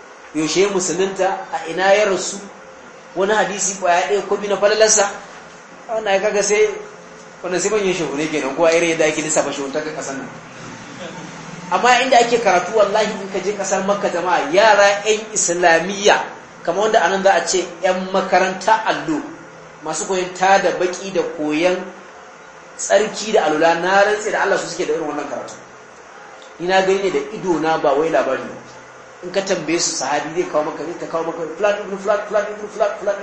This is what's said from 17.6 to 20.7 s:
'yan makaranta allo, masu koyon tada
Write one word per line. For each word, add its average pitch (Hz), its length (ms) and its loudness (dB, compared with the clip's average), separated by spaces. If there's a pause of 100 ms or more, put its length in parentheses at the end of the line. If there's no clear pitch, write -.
'yan 185 300 0
makaranta 190 720 2
allo, 151 320 -2 (640)
masu 156 240 -6
koyon 185 320 -2
tada 185 400 4